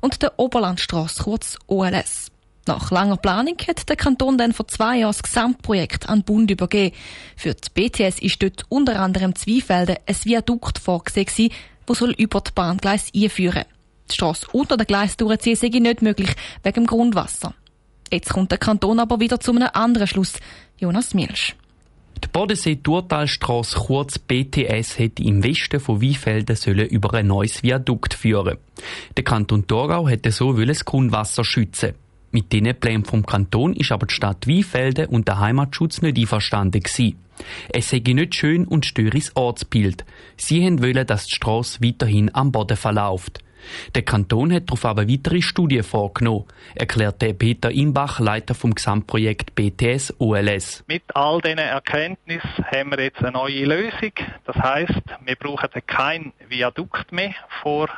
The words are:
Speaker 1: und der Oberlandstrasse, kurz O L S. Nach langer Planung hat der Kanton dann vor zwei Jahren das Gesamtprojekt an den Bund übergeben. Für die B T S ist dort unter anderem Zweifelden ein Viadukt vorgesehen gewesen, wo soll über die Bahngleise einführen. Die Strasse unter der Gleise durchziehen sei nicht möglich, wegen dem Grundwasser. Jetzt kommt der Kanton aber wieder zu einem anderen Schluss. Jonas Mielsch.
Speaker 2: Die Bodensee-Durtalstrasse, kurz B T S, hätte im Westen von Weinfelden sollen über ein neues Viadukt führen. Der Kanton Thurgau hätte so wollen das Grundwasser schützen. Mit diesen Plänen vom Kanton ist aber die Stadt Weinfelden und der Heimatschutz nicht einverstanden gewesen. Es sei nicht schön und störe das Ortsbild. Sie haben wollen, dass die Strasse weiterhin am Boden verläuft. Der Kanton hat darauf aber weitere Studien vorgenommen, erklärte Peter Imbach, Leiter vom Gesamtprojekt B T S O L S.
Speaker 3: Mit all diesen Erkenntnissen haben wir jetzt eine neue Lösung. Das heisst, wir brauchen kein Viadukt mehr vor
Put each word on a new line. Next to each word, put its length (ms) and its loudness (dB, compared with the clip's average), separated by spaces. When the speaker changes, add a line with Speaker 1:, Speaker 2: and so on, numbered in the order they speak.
Speaker 1:
und 200 -2
der 160 -2
Oberlandstrasse, 840 0
kurz 420 -4
O 160 2
L 120 0
S. 360 -4
Nach 240 -2
langer 260 2
Planung 400 0
hat 220 -4
der 80 0
Kanton 400 2
dann 160 2
vor 160 -6
zwei 300 0
Jahren 100 2
das 140 -2
Gesamtprojekt 840 0
an 120 4
den 60 2
Bund 260 4
übergeben. 440 2
Für 200 -4
die 180 -12
B 160 0
T 160 0
S 160 0
ist 220 -2
dort 260 -2
unter 320 2
anderem 340 0
Zweifelden 600 0
ein 160 -2
Viadukt 560 -2
vorgesehen 460 -2
gewesen, 300 0
wo 80 0
soll 160 0
über 320 0
die 120 -10
Bahngleise 600 0
einführen. 480 0
Die 40 -4
Strasse 380 -2
unter 240 2
der 100 0
Gleise 300 0
durchziehen 400 2
sei 120 0
nicht 340 2
möglich, 340 0
wegen 120 0
dem 120 2
Grundwasser. 680 0
Jetzt 220 -4
kommt 160 0
der 80 0
Kanton 420 2
aber 180 2
wieder 220 2
zu 120 0
einem 200 2
anderen 340 2
Schluss. 280 0
Jonas 380 -2
Mielsch. 420 -2
Speaker 2:
Die 40 -4
Bodensee-Durtalstrasse, 1500 0
kurz 400 -2
B 260 -2
T 200 0
S, 340 -2
hätte 240 0
im 220 4
Westen 340 0
von 220 0
Weinfelden 560 0
sollen 320 0
über 240 0
ein 140 2
neues 360 0
Viadukt 520 0
führen. 420 0
Der 40 -2
Kanton 440 2
Thurgau 420 2
hätte 240 2
so 240 2
wollen 120 2
das 180 -2
Grundwasser 580 0
schützen. 500 -2
Mit 220 -2
diesen 280 2
Plänen 240 0
vom 220 0
Kanton 480 0
ist 180 -2
aber 140 0
die 80 -4
Stadt 340 -2
Weinfelden 600 2
und 200 0
der 120 0
Heimatschutz 600 0
nicht 160 2
einverstanden 640 0
gewesen. 420 0
Es 220 -2
sei 80 2
nicht 360 2
schön 320 2
und 200 2
störe 240 0
das 260 -2
Ortsbild. 680 0
Sie 260 2
haben 180 4
wollen, 240 2
dass 200 -2
die 80 -6
Strasse 480 -2
weiterhin 520 2
am 160 2
Boden 280 0
verläuft. 640 -2
Der 80 0
Kanton 480 2
hat 160 0
darauf 160 -2
aber 240 2
weitere 340 2
Studien 400 2
vorgenommen, 600 0
erklärte 580 0
Peter 380 0
Imbach, 480 0
Leiter 340 0
vom 180 0
Gesamtprojekt 840 -2
B 160 0
T 180 0
S 300 -4
O 140 2
L 120 2
S. 400 -4
Speaker 3:
Mit 160 -6
all 240 2
diesen 180 -2
Erkenntnissen 1080 -4
haben 280 -4
wir 100 -2
jetzt 160 -4
eine 140 -2
neue 320 -2
Lösung. 480 -2
Das 100 -10
heisst, 480 0
wir 100 -4
brauchen 340 -6
kein 480 -4
Viadukt 600 -4
mehr 240 -6
vor 380 -2